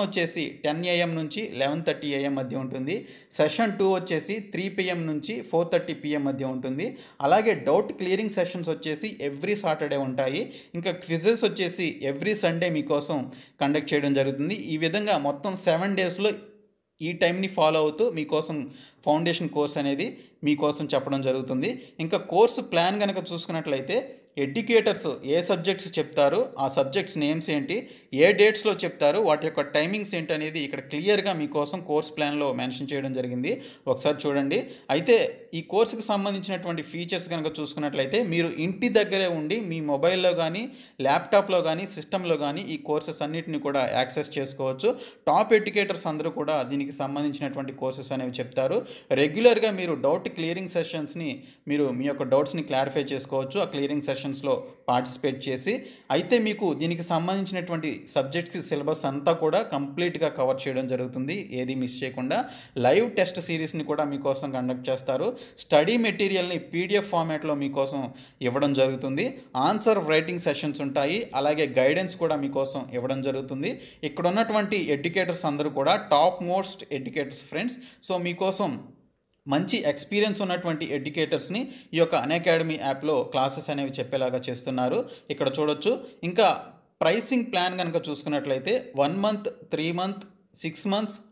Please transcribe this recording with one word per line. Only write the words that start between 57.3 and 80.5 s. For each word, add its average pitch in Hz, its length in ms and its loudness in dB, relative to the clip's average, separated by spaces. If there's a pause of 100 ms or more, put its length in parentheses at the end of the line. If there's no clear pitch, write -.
సబ్జెక్ట్స్ 165 560 -2
సిలబస్ 151 400 -2
అంతా 139 220 2 (100)
కూడా 160 180 4 (140)
కంప్లీట్గా 151 640 -2
కవర్ 131 260 0
చేయడం 131 300 -2
జరుగుతుంది, 127 420 -4 (240)
ఏది 127 220 -2
మిస్ 123 200 -6
చేయకుండా. 131 360 -2 (480)
లైవ్ 185 220 6 (100)
టెస్ట్ 180 220 2 (100)
సిరీస్‌ని 156 420 -4
కూడా 147 220 0
మీకోసం 135 420 -2
కండక్ట్ 127 340 -4
చేస్తారు. 135 380 0 (360)
స్టడీ 160 340 6 (100)
మెటీరియల్ని 185 520 0 (120)
పీడీఎఫ్ 190 420 0
ఫార్మాట్‌లో 156 500 0
మీకోసం 139 380 -2 (460)
ఇవ్వడం 139 320 2
జరుగుతుంది. 135 480 2 (400)
ఆన్సర్ 214 340 4 (120)
రైటింగ్ 170 340 0
సెషన్స్ 147 400 -2
ఉంటాయి, 147 320 0 (220)
అలాగే 151 260 2 (120)
గైడెన్స్ 165 440 4
కూడా 156 220 2
మీకోసం 135 360 -2 (160)
ఇవ్వడం 131 320 -2
జరుగుతుంది. 135 420 -4 (380)
ఇక్కడ 165 240 -2
ఉన్నటువంటి 214 460 2 (180)
ఎడ్యుకేటర్స్ 170 540 0
అందరూ 147 200 0 (100)
కూడా 156 140 6 (200)
టాప్ 175 260 4 (100)
మోస్ట్ 190 320 -2 (160)
ఎడ్యుకేటర్స్ 139 540 -6
ఫ్రెండ్స్. 220 260 -4 (280)
So 185 80 0 (120)
మీకోసం 190 440 0 (800)
మంచి 190 240 2 (140)
ఎక్స్పీరియన్స్ 208 520 0
ఉన్నటువంటి 175 420 -2 (120)